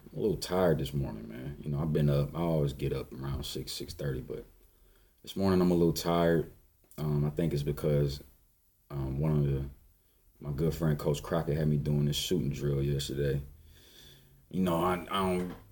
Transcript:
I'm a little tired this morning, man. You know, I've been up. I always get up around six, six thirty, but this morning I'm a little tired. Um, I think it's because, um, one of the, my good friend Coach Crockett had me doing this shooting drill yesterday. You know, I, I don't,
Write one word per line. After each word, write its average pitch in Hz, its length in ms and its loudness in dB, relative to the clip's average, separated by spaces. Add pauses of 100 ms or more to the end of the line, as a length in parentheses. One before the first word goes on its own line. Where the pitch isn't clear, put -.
(120)
I'm - 60 -12
a - 20 -4
little 98 180 2
tired 87 420 2
this 69 160 -4
morning, 57 340 -4
man. 64 300 -10
You 78 100 -8
know, 71 100 -2
I've 78 140 0
been 76 160 4
up. 71 260 2
I 82 40 -6
always 80 340 2
get 69 200 -4
up 65 200 -8
around 67 320 -6
six, - 280 -8
six - 200 -10
thirty, 67 280 -6
but 62 260 -10 (760)
this - 140 -14
morning 95 260 4
I'm 90 80 6
a 90 60 6
little 85 180 6
tired. 85 580 4 (460)
Um, 73 300 0
I - 20 0
think 82 240 0
it's 73 80 0
because, 71 640 0 (680)
um, 67 300 -4
one 78 180 2
of 73 80 4
the, 69 200 0 (760)
my 139 120 -8
good 73 220 0
friend 78 240 0
Coach 73 240 -2
Crockett 78 360 -2
had 78 100 0
me 76 100 2
doing 73 280 0
this 71 100 0
shooting 80 340 -2
drill 69 320 -2
yesterday. 69 580 -2 (1080)
You 90 120 -2
know, 87 160 2
I, 87 340 0
I 98 80 0
don't, 90 340 0 (180)